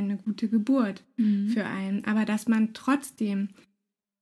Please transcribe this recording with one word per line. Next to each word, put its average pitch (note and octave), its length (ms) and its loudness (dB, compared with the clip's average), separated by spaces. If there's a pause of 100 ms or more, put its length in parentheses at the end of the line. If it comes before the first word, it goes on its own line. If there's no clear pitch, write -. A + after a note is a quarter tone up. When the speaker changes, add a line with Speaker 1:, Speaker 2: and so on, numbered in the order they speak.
(120)
Speaker 1:
eine G3+ 60 -2
gute G#3+ 320 -4
Geburt A3+ 520 2 (160)
Speaker 2:
Mhm. G#3 300 2
Speaker 1:
für G#3+ 180 0
einen. F#3+ 400 -4
Aber G#3+ 200 2
dass G#3+ 220 -2
man A3 260 2
trotzdem G#3 760 -2 (720)